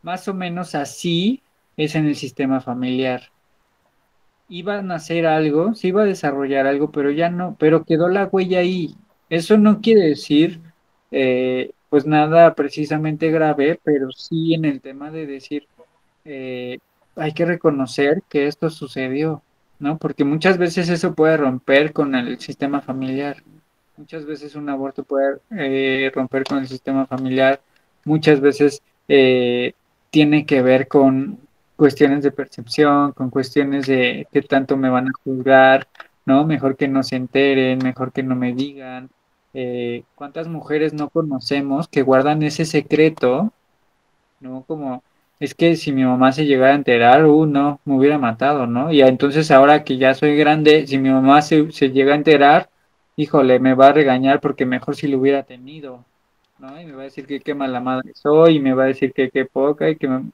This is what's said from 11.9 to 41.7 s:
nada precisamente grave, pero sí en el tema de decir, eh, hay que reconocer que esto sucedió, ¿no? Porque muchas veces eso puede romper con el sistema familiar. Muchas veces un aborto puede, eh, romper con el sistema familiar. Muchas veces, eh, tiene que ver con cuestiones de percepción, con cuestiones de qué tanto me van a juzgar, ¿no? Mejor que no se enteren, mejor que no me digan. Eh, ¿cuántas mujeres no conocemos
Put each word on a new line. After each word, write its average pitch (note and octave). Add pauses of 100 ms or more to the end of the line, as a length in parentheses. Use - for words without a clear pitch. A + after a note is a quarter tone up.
nada D#3
precisamente D3+
grave, D#3
pero C3+
sí D#3+
en D#3+
el C#3+
tema C#3
de D#3+
decir, C#3 (560)
eh, B2+ (380)
hay D3+
que E3+
reconocer D3
que C#3+
esto D3+
sucedió, C#3+ (380)
¿no? D3
Porque C#3+
muchas D#3+
veces E3+
eso F3
puede D#3+
romper C#3
con C#3
el A#2+
sistema C#3+
familiar. C3+ (540)
Muchas D3+
veces D3
un D3
aborto C3+
puede, C#3 (120)
eh, C3+
romper C3+
con C#3
el C3
sistema C3+
familiar. C3 (460)
Muchas D3+
veces, C#3 (280)
eh, B2+ (360)
tiene D3+
que C3+
ver C3
con C3+ (360)
cuestiones C#3+
de C#3
percepción, C#3+
con C3
cuestiones C#3
de B2+
qué C#3+
tanto C3+
me C3+
van B2+
a - (120)
juzgar, C3 (380)
¿no? C#3+
Mejor C3+
que C#3+
no C3+
se C3
enteren, C3
mejor B2+
que C3+
no C3
me B2
digan. C3 (440)
Eh, B2 (120)
¿cuántas D#3+
mujeres D3+
no D3
conocemos C#3